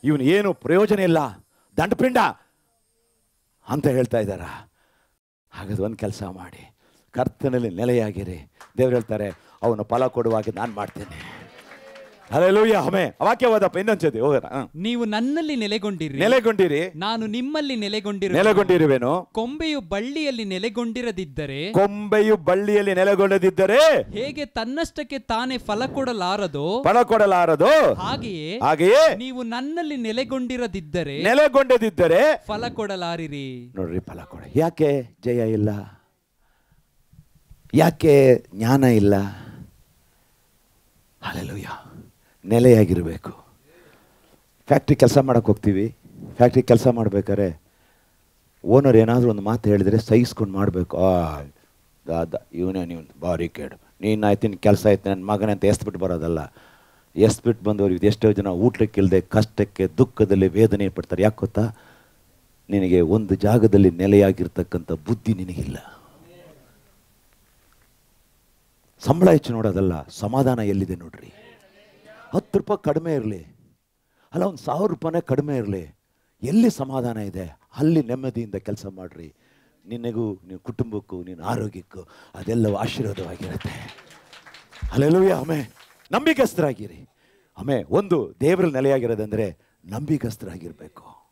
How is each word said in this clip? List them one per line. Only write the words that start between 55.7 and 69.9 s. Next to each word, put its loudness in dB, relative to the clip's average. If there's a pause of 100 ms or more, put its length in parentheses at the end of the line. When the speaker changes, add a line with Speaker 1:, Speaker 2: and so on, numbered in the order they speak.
Speaker 1:
ಎಸ್ಬಿಟ್ಟು -4
ಬರೋದಲ್ಲ. -2 (880)
ಎಸ್ಬಿಟ್ಟು 0
ಬಂದವ್ರು 0
ಇದು 2
ಎಷ್ಟೋ 2
ಜನ -2 (140)
ಊಟಕ್ಕಿಲ್ದೆ, 2 (160)
ಕಷ್ಟಕ್ಕೆ, 0 (140)
ದುಃಖದಲ್ಲಿ 2
ವೇದನೆ 2
ಪಡ್ತಾರೆ. -4
ಯಾಕೆ -2
ಗೊತ್ತಾ? -2 (1080)
ನಿನಗೆ 4 (160)
ಒಂದು 0 (100)
ಜಾಗದಲ್ಲಿ 6 (100)
ನೆಲೆಯಾಗಿರ್ತಕ್ಕಂಥ 2 (160)
ಬುದ್ಧಿ -2
ನಿನಗಿಲ್ಲ. -8 (3250)
ಸಂಬಳ 4
ಹೆಚ್ಚು -2
ನೋಡೋದಲ್ಲ, 0 (260)